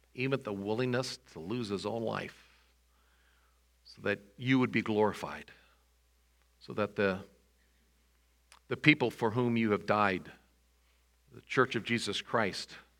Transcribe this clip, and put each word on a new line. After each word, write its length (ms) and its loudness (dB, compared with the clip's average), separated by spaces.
even 280 -2
the 80 -6
willingness 680 -2
to 60 -12
lose 300 -6
his 160 -4
own 160 -4
life, 420 -6
so 180 -20
that 180 0
you 220 4
would 120 4
be 100 2
glorified, 680 0
so 140 -14
that 220 -2
the, 240 2
the 80 -4
people 340 4
for 220 -2
whom 240 0
you 160 2
have 140 0
died, 440 2
the 80 -20
Church 340 0
of 80 -2
Jesus 380 -2
Christ, 500 -2